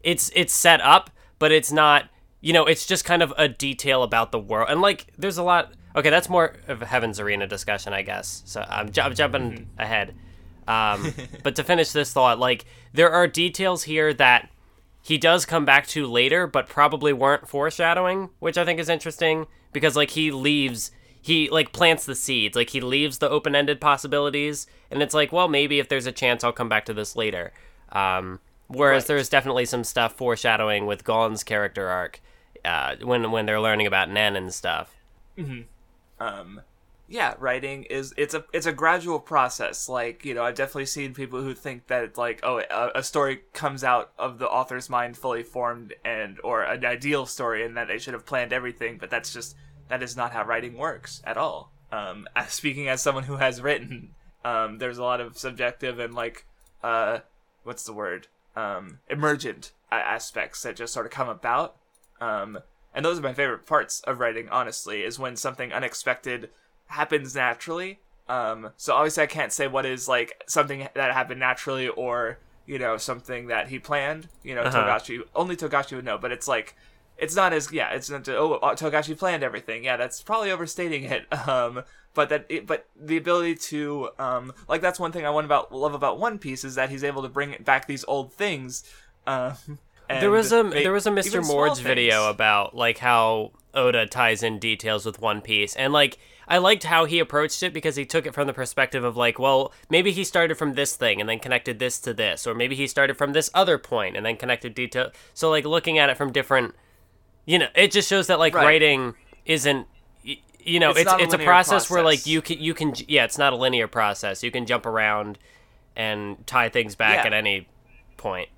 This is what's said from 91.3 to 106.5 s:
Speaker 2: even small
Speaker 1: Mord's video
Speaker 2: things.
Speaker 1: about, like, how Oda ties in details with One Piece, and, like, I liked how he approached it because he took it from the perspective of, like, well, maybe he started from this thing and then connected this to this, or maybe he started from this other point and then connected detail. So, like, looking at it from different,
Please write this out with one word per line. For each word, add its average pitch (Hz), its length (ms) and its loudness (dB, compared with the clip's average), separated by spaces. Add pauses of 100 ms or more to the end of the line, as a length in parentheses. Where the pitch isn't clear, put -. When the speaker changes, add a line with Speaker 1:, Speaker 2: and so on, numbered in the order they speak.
Speaker 2:
even 165 60 -2
small 147 120 2
Speaker 1:
Mord's 143 220 2
video 120 460 4
Speaker 2:
things. 107 100 0
Speaker 1:
about, 104 400 2
like, 117 240 0
how 113 540 2 (200)
Oda 123 320 2
ties 113 380 2
in 110 160 -2
details 107 480 -2
with 107 120 -8
One 107 220 -2
Piece, 104 340 -2
and, 135 160 0
like, 143 280 2 (280)
I 175 120 4
liked 190 240 4
how 165 220 4
he 165 120 -2
approached 156 460 0
it - 100 -4
because 151 220 -4
he 139 100 -6
took - 220 -2
it 123 80 -10
from 143 100 0
the 139 80 -4
perspective 131 500 -2
of, 120 140 -2
like, 120 220 2
well, 135 340 4 (160)
maybe 180 220 4
he 185 120 -2
started 170 320 2
from 147 200 -2
this 143 200 -2
thing 107 240 2
and 104 80 -2
then 113 120 -2
connected 123 400 -4
this 123 220 -2
to 120 120 -6
this, 101 320 -2
or 117 80 -4
maybe 127 220 -2
he 135 100 -2
started 139 320 0
from 143 160 0
this 151 220 2
other 175 240 4
point 98 360 -2
and 101 80 -4
then 113 140 -2
connected 123 380 -4
detail. 127 340 -4 (240)
So, 160 160 0
like, 151 160 2
looking 160 320 0
at 143 140 6
it 127 60 -2
from 143 140 -2
different, 131 440 0 (680)